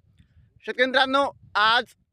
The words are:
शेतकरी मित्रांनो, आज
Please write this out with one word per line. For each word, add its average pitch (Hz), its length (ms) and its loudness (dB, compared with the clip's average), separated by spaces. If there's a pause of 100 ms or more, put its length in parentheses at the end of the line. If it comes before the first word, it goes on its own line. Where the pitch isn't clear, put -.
(640)
शेतकरी 233 200 -2
मित्रांनो, 269 380 0 (320)
आज 226 280 2 (300)